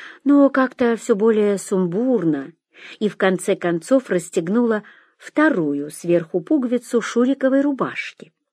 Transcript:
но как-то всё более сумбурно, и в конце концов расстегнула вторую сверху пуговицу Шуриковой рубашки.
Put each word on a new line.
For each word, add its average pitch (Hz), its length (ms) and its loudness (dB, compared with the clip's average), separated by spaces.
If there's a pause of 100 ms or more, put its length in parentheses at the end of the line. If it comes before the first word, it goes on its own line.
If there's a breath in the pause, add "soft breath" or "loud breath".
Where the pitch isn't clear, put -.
(240 loud breath)
но 277 260 6
как-то 254 460 0
всё 220 200 0
более 208 420 2
сумбурно, 180 960 0 (460 loud breath)
и 214 100 -2
в - 80 -8
конце 190 380 0
концов 175 540 0
расстегнула 208 760 -2 (340 soft breath)
вторую 151 720 -2
сверху 170 500 -2
пуговицу 240 600 -2
Шуриковой 262 600 0
рубашки. 240 720 -6 (200)